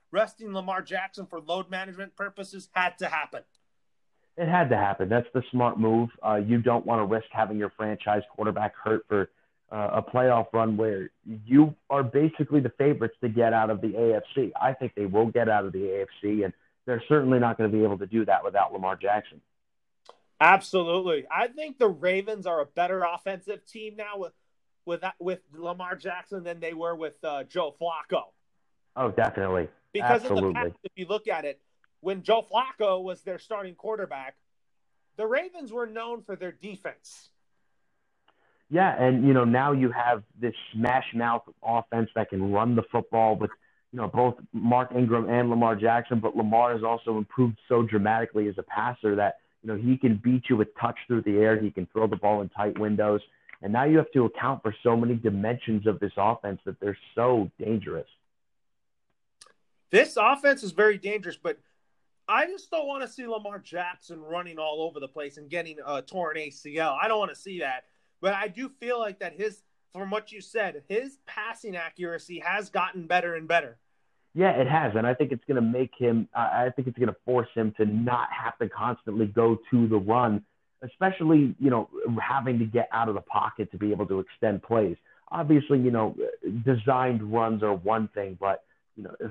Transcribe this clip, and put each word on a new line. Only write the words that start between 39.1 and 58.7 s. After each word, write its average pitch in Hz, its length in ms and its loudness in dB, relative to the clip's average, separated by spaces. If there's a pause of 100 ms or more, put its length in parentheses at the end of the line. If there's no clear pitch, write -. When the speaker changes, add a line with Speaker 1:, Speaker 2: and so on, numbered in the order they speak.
Speaker 2:
you 139 80 8
know, 127 120 6
now 127 260 4
you 131 200 2
have 120 320 0 (140)
this 113 160 -4 (200)
smash 123 320 0 (100)
mouth 117 280 0 (200)
offense 117 520 -2
that 110 140 -2
can 98 220 -2
run 113 240 2
the 113 160 2
football 110 460 2
with, 104 120 -2 (440)
you 123 40 -10
know, 107 120 -4
both 120 260 2 (160)
Mark 120 420 0
Ingram 117 360 2
and 120 200 2
Lamar 117 240 2
Jackson, 113 460 0
but 107 160 -2
Lamar 117 380 4
has 110 100 -4
also 117 340 -2
improved 117 400 0 (120)
so 120 140 4
dramatically 107 680 0
as 98 80 -8
a 90 60 -8
passer 107 520 -2
that, 101 220 0 (260)
you 110 60 -10
know, 104 80 -4
he 120 180 2
can 117 260 2
beat 123 280 0
you 127 80 6
with 107 100 2 (100)
touch 117 200 -4 (100)
through 117 140 0
the 101 160 2
air. 110 200 6
He 107 140 -2
can 90 220 -6
throw 110 140 2
the 101 100 0
ball 104 240 2
in 95 80 -6
tight 104 280 -4
windows. 104 440 2 (400)
And 104 100 -6
now 123 140 2
you 156 140 6
have 156 120 -2
to 123 140 4
account 123 380 -2
for 107 200 -4
so 117 140 4
many 120 180 2
dimensions 110 720 -2
of 101 140 0
this 101 160 -2
offense 101 480 0
that 95 160 -8
they're 98 160 -4 (180)
so 117 420 2
dangerous. 98 520 -4 (1800)